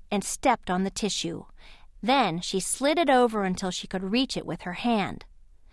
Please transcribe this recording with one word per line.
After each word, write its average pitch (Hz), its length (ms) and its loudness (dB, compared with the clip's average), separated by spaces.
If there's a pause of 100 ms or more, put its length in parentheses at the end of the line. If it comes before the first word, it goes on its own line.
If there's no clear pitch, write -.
(100)
and 202 120 0
stepped - 460 0
on 185 140 0
the 196 80 -2
tissue. - 560 -6 (560)
Then 202 400 2
she - 180 -2
slid 294 380 0
it 330 100 4
over 240 360 4
until 185 260 -2
she - 160 -8
could 190 260 -4
reach 254 240 0
it - 80 -6
with - 180 -8
her 180 120 -8
hand. 220 500 -2 (480)